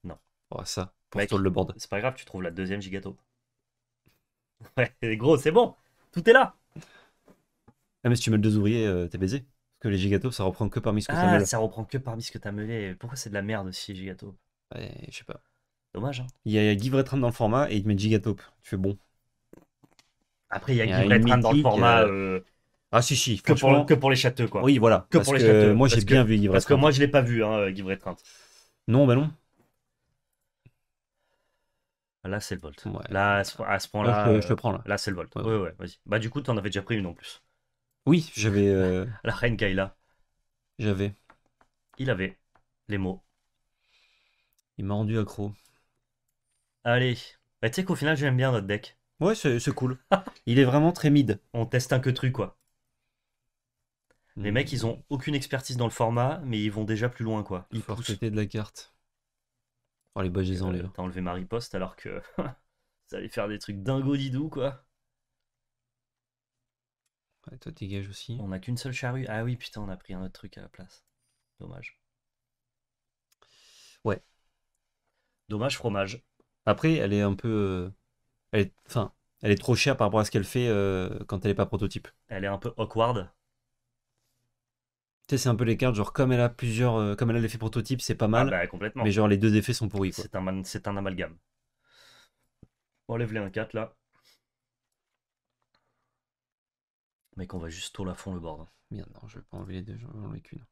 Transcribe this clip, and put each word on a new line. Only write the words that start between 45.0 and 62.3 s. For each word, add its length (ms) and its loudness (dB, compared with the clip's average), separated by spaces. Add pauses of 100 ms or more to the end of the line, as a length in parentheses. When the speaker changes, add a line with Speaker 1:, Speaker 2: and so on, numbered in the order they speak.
Speaker 2:
accro. 320 -6 (1300)
Speaker 1:
Allez. 320 2 (440)
Bah, 80 0
tu 60 -6
sais 80 -2
qu'au 140 0
final, 180 0
j'aime 220 2
bien 160 2
notre 120 -2
deck. 320 -6 (220)
Speaker 2:
Ouais, 160 2
c'est, 240 0
c'est 140 -2
cool. 240 -4 (120)
Speaker 1:
<laughs> 380 -2
Speaker 2:
Il 120 4
est 40 10
vraiment 300 6
très 160 2
mid. 320 4 (120)
Speaker 1:
On 120 0
teste 280 -2
un 60 4
que 100 0
truc, 240 0
quoi. 240 -6 (1900)
Les 80 -2
Speaker 2:
Hmm. 20 0
Speaker 1:
mecs, 180 0
ils 140 -2
ont 240 -4
aucune 260 -4
expertise 400 -6
dans 120 0
le 40 -2
format, 540 0
mais 180 -2
ils 80 0
vont 140 -4
déjà 240 -2
plus 160 -8
loin, 180 -4
quoi. 260 -10
Ils 140 -8
Speaker 2:
Force 0 -
Speaker 1:
poussent. 340 -8
Speaker 2:
T 140 -4
de 60 -4
la 80 0
carte. 480 -12 (1200)
Oh, 80 -4
les 60 0
boys, 140 -2
je 80 0
les 120 -2
Speaker 1:
Euh, 0 -
Speaker 2:
enlève. 300 -4
Speaker 1:
t'as 80 -10
enlevé 200 -6
ma 120 -4
riposte 420 -8
alors 200 -6
que 260 -12 (160)